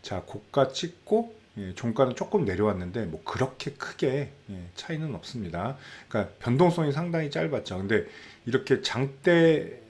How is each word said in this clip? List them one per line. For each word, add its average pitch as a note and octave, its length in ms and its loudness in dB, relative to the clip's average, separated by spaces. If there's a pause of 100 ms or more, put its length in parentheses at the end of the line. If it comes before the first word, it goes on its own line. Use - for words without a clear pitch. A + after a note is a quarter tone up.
자, F#2 240 -6
고가 - 440 0
찍고, - 640 -2 (240)
예, F#2 160 -8
종가는 A#2+ 400 0
조금 F3+ 300 0
내려왔는데 F#2+ 600 0
뭐 D#2+ 180 -8
그렇게 - 480 -4
크게, - 600 -2 (180)
예, F2+ 260 -10
차이는 D#3 400 -6
없습니다. G2 640 -6 (320)
그러니까 G#2 300 -2
변동성이 D#3 520 4
상당히 D#3+ 400 -2
짧았죠. B2+ 460 -4
근데 G2 280 2 (400)
이렇게 B2 360 2
장대 D#3+ 1000 4 (100)